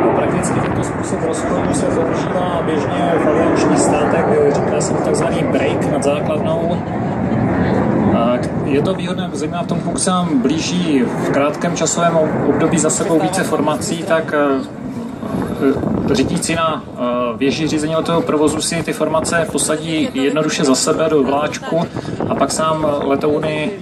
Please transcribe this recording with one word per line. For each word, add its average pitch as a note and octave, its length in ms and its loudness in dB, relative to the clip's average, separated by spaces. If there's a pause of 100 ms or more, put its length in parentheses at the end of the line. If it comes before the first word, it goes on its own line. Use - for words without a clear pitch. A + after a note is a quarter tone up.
a - 40 4
prakticky - 520 0
tento - 240 -2
způsob - 440 -4
rozchodu F3 460 -2
se - 120 0
používá F3 800 0
běžně D#3+ 480 0 (100)
v D#3 40 2
alianční D3+ 500 2
státech, D3 480 2 (300)
říká - 260 0
se - 120 -2
mu - 60 0
takzvaný D3+ 520 0
break - 400 0
nad C#3 120 0
základnou. D#3 800 0 (1300)
A A#2 160 4 (320)
je C#3+ 160 2
to F3+ 120 2
výhodné F3+ 400 -4
zejména E3+ 300 -4
v - 40 -6
tom, F3 120 0
pokud - 200 -4
se - 100 0
nám F3 320 2
blíží D#3 640 2
v - 260 -2
krátkém D3 460 0
časovém E3 420 2 (300)
období D#3 300 2
za D#3 120 2
sebou E3 300 2
více D#3 240 0
formací, D3+ 600 -2
tak, D#3 300 0
eh, - 1800 -2
řídící E3 400 0
na, D#3+ 320 -2
eh, - 140 -10 (360)
věži C#3 300 0
řízení D#3 280 -2
letového D#3+ 260 0
provozu D3+ 400 2
si E3 220 -2
ty D#3 100 -4
formace D#3 580 0
posadí D#3 640 0
jednoduše C#3+ 500 0
za C3+ 120 4
sebe D#3 340 2
do D3+ 140 4
vláčku C#3+ 580 -2 (480)
a - 60 0
pak - 160 0
se - 100 -4
nám D#3 260 0 (140)
letouny D3+ 680 0 (100)